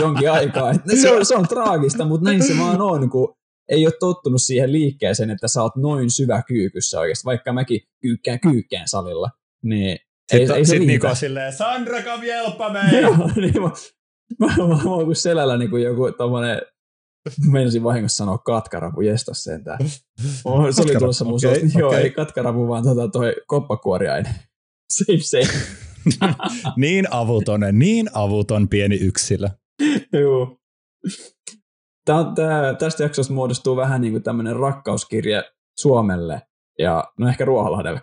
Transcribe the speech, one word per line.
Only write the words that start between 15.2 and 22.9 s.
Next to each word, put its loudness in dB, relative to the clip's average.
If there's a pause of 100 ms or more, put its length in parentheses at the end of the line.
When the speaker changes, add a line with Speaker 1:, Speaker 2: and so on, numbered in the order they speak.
Speaker 2:
niinku -2
joku 0
tommonen, -2 (880)
meinasin 2
vahingossa 0
sanoa -2
katkarapu, -4
jestas -2
sentään. -10
Oh, -2
se -8
oli 4
Speaker 1:
Katkarapu, 2
Speaker 2:
tulossa 0
mun -2
Speaker 1:
okei, 2
Speaker 2:
suusta. 2
Joo, 4
Speaker 1:
okei. 4
Speaker 2:
ei 2
katkarapu, -2
vaan -2
tota 2